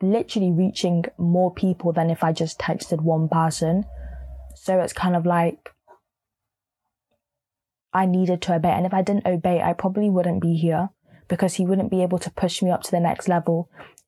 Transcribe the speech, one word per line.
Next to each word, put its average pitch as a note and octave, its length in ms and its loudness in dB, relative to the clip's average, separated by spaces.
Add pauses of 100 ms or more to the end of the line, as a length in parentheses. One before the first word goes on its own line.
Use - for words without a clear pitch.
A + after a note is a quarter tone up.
literally F#3+ 500 0
reaching F3 540 0 (100)
more F3 340 2
people F3+ 440 -2
than E3 160 2
if D#3+ 120 -2
I E3 100 2
just D#3+ 260 -4
texted - 420 -4
one D#3+ 300 0
person. E3 560 0 (680)
So F#3 260 0
it's - 120 -2
kind F3+ 240 0
of E3 80 0
like, E3+ 480 0 (2250)
I F#3 100 2
needed F#3 380 2
to F3+ 120 0
obey. E3 160 2
And - 140 0
if F#3 80 -2
I F#3+ 80 0
didn't G3+ 260 0
obey, F3+ 360 0
I F3 100 0
probably G3 380 0
wouldn't F3+ 320 0
be E3 140 2
here, E3 340 0 (360)
because F3+ 280 0
he F#3 100 0
wouldn't F#3+ 260 0
be F#3 120 2
able F3+ 160 0
to - 120 -8
push - 300 -4
me F#3 100 2
up - 120 0
to - 80 -8
the F3 100 2
next E3+ 280 0
level E3+ 420 0 (380)